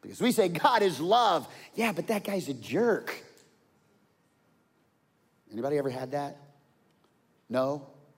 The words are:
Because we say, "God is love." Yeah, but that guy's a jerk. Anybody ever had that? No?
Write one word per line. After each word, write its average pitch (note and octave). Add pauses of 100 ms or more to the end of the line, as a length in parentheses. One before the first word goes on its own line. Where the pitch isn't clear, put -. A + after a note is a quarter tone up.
Because -
we A#3
say, G3
"God G#3+
is E3+
love." F#3 (260)
Yeah, A3
but E3
that G#3
guy's F#3+
a C#3
jerk. D3 (2250)
Anybody B2+
ever C#3
had B2+
that? C#3+ (1120)
No? C3+ (320)